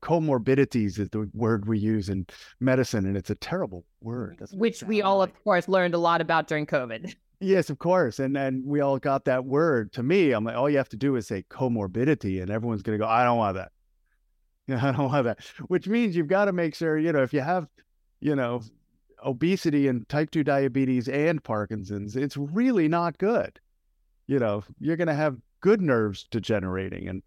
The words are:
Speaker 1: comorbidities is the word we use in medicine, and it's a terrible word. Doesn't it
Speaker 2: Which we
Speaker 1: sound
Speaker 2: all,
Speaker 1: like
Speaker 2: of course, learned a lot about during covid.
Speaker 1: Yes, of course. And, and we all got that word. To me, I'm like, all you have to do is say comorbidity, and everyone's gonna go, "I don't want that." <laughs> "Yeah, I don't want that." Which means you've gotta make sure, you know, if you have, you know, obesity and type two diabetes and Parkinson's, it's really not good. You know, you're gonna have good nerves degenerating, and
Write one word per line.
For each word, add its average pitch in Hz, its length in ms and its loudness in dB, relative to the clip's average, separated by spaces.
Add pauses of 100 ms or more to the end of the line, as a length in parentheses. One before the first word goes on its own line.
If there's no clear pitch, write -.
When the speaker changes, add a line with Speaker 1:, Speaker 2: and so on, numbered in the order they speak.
Speaker 1:
comorbidities 135 960 2
is 101 120 -4
the - 240 -4
word 110 320 0
we 113 120 0
use 104 300 0
in 95 180 -4 (340)
medicine, 127 460 2
and 98 100 -2
it's 95 140 -6
a 104 40 -2
terrible 110 500 -6 (160)
word. 113 380 -10
Doesn't 143 180 -16
it 190 40 -10
Speaker 2:
Which 226 240 -2
we 214 160 0
Speaker 1:
sound 190 80 0
Speaker 2:
all, 196 100 4
Speaker 1:
like 185 120 2
Speaker 2:
of - 140 -20
course, 180 240 2
learned 180 260 2
a 175 40 0
lot 170 220 2
about 160 260 0
during 151 180 -2
covid. 131 500 -4 (260)
Speaker 1:
Yes, 190 300 2
of 139 100 -6
course. 170 400 2
And, 135 180 0
and 131 260 -2
we 147 160 0
all 139 200 2
got 135 240 0
that 127 200 2
word. 135 500 2
To 120 100 -4
me, 165 260 4
I'm 110 140 2
like, 117 100 -4
all 131 160 2
you 147 60 2
have 135 140 0
to 110 60 -12
do 131 200 0
is 113 100 -4
say 98 240 -4
comorbidity, 113 880 0
and 92 120 -6
everyone's 113 300 -4
gonna 107 160 -2
go, 107 80 0
"I 117 180 4
don't 120 140 4
want 98 180 0
that." 92 160 -10 (460)
<laughs> - 500 -20
"Yeah, 131 120 -2
I 135 120 2
don't 127 180 0
want 139 140 2
that." 113 200 -4 (220)
Which 180 220 -2
means 220 260 0
you've 165 140 0
gotta 196 240 2
make 170 240 -2
sure, 160 200 -2
you 160 160 0
know, 139 120 2
if 120 80 -2
you 143 80 0
have, 165 260 -2 (540)
you 147 160 0
know, 120 260 -2 (600)
obesity 143 640 2
and 120 200 -2
type 151 220 -2
two 156 140 -2
diabetes 135 640 0
and 147 340 0
Parkinson's, 104 720 -6
it's 135 220 -4
really 175 500 0
not 170 320 0
good. 208 400 -2 (720)
You 139 100 0
know, 107 240 0 (160)
you're 160 180 -2
gonna 165 180 0
have 147 220 -2 (240)
good 202 200 4
nerves 113 500 2
degenerating, 92 800 -4
and 95 180 -8